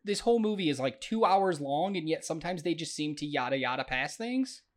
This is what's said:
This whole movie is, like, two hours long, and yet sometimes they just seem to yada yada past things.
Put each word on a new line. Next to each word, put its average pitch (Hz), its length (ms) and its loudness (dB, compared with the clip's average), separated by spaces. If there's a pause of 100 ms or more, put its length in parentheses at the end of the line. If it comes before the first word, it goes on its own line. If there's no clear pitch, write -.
This 202 160 -2
whole 233 180 4
movie 208 300 2
is, 135 100 2
like, 131 220 -2
two 220 240 2
hours 185 360 4
long, 151 360 -2
and 160 120 -2
yet 160 160 -2
sometimes 165 380 -4
they 170 120 0
just 160 200 -6
seem 151 220 -2
to 147 100 -6
yada 135 300 0
yada 127 260 -2
past 131 340 -4
things. 254 460 -4 (140)